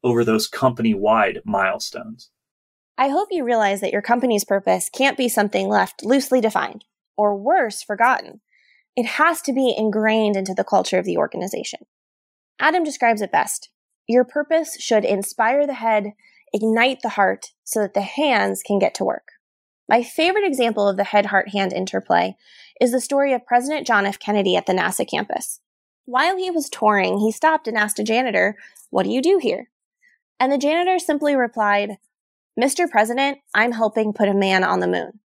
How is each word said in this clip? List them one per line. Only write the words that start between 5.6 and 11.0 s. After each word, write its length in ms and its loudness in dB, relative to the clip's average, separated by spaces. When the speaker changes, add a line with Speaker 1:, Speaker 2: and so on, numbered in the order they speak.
Speaker 2:
left 360 -2
loosely 360 2
defined, 440 -2
or 200 0
worse, 460 -2
forgotten. 580 0
It 120 -2
has 360 2
to 100 -2
be 240 2
ingrained 600 2
into 180 -4
the 100 -2
culture 340 0
of 80 -2